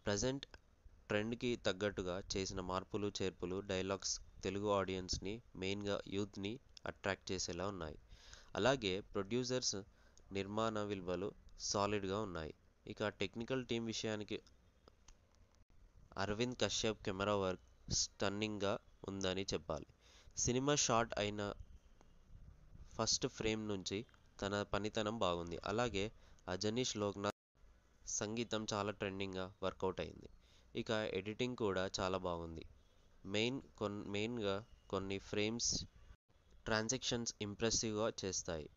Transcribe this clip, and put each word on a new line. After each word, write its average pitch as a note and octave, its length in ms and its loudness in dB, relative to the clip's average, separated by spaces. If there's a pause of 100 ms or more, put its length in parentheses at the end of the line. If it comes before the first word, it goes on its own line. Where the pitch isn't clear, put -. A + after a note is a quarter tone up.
ప్రజెంట్ A#2+ 420 2 (600)
ట్రెండ్‌కి A#2 500 0
తగ్గట్టుగా F#2+ 600 0 (120)
చేసిన F#2+ 340 -2
మార్పులు, F#2 460 0
చేర్పులు, F#2 540 -2
డైలాగ్స్ F#2+ 520 0 (280)
తెలుగు G2+ 300 0
ఆడియన్స్‌ని, F#2+ 640 0 (220)
మెయిన్గా G2+ 420 0 (100)
యూత్‌ని G2+ 440 -2 (340)
అట్రాక్ట్ - 420 -2
చేసేలా F2+ 400 -2
ఉన్నాయి. F2 300 -6 (580)
అలాగే A2 460 4
ప్రొడ్యూసర్స్ A#2+ 760 0 (540)
నిర్మాణ G#2 520 2
విలువలు F#2 460 0 (300)
సాలిడ్‌గా G2+ 640 2
ఉన్నాయి. E2+ 320 -4 (320)
ఇక G#2+ 220 -2
టెక్నికల్ A#2 580 -2
టీమ్ A#2 200 0
విషయానికి, G#2+ 520 -2 (1800)
అరవింద్ G#2 400 0
కశ్యప్ G#2+ 460 2
కెమెరా G2+ 320 4
వర్క్ F#2 300 2 (280)
స్టన్నింగ్‌గా G2+ 800 2 (340)
ఉందని F#2+ 360 0
చెప్పాలి. D#2+ 440 -2 (500)
సినిమా C3 380 4
షార్ట్ A#2 440 4
అయిన G#2 220 0 (1500)
ఫస్ట్ - 360 2
ఫ్రేమ్ A2 400 0
నుంచి G2 300 -2 (420)
తన G2+ 140 0 (100)
పనితనం G#2+ 560 0
బాగుంది. E2+ 460 2
అలాగే G#2 400 2 (420)
అజనీష్ G#2+ 500 0
లోక్నాథ్ G2+ 360 0 (760)
సంగీతం A2 580 0
చాలా G#2 260 0
ట్రెండింగ్‌గా F#2+ 540 -2 (160)
వర్కౌట్ F#2 400 0
అయింది. - 280 -6 (460)
ఇక A#2 160 -2 (220)
ఎడిటింగ్ G#2+ 440 -2
కూడా F#2+ 300 2
చాలా F#2+ 300 0
బాగుంది. E2+ 460 -2 (600)
మెయిన్ A2 360 2 (180)
కొన్-, G#2 300 -2
మెయిన్గా G2+ 480 0 (340)
కొన్ని G2 300 0
ఫ్రేమ్స్ G#2+ 520 0 (960)
ట్రాన్సిషన్స్ A2+ 760 2
ఇంప్రెసివ్‌గా G#2+ 640 2 (100)
చేస్తాయి. F2+ 600 -2